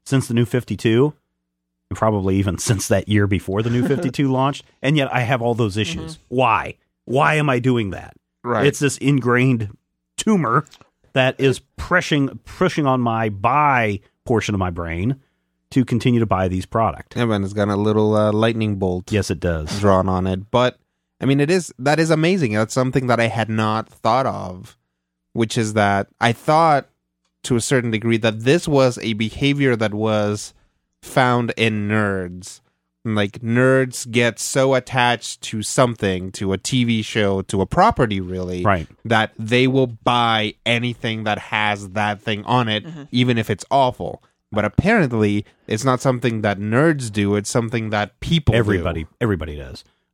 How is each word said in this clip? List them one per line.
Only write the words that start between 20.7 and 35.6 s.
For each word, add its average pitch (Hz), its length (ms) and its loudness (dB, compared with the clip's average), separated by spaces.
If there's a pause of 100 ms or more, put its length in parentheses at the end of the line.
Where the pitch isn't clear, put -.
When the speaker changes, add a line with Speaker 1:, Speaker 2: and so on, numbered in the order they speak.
Speaker 3:
I - 60 -4
mean, 139 140 2
it 143 100 2
is, 185 300 0
that 147 200 2
is 165 120 2
amazing. 160 420 2
That's 107 200 0
something 131 340 0
that 117 120 2
I 117 80 2
had 113 220 -2
not 110 400 -2
thought 123 360 0
of, 101 520 -8 (560)
which 117 240 -2
is 107 160 -2
that 101 340 2 (140)
I 117 120 2
thought 156 540 2 (560)
to 123 120 -2
a 113 60 0
certain 120 300 0
degree 113 260 0
that 110 240 -2
this 147 260 2
was 131 320 2
a 113 140 -2
behavior 131 600 0
that 107 180 -2
was 107 600 -2 (480)
found 123 560 0
in 110 320 -2
nerds. 95 720 -4 (420)
Like, 104 380 -2
nerds 127 680 0
get 117 300 2
so 135 360 0
attached 123 680 -2
to 107 180 -8